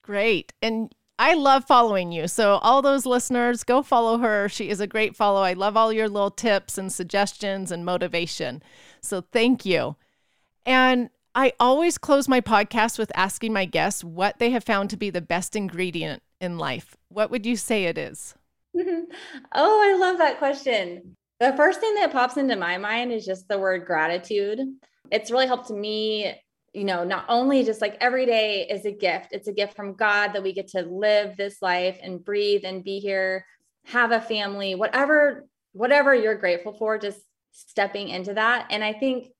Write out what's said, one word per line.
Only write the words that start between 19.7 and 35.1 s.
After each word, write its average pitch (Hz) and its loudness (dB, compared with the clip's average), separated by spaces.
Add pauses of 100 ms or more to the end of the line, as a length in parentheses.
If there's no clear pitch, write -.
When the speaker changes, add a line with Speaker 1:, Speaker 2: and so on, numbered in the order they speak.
Speaker 2:
I 403 4
love 359 2
that 302 2
question. 226 -4 (240)
The 262 4
first 302 4
thing 440 0
that 359 0
pops 254 0
into 262 0
my 180 -4
mind 226 -4
is 214 -6
just 185 -8
the 202 -2
word 185 0
gratitude. 185 -2 (520)
It's 226 -2
really 262 2
helped 254 -4
me, 214 -4 (340)
you 202 -8
know, 180 -2
not 185 -4
only 254 4
just, 214 -2
like, 208 -4
every 254 0
day 214 0
is 208 -6
a 208 -4
gift. 190 -2
It's 196 -10
a 202 -8
gift 202 -2
from 202 -12
God 208 0
that 196 -4
we 190 -4
get 190 -8
to 185 -4
live 196 0
this 202 -6
life 185 0
and 180 -12
breathe 202 0
and 185 -8
be 196 -8
here, 190 -4 (400)
have 233 2
a 226 2
family, 202 -4
whatever, 277 2 (260)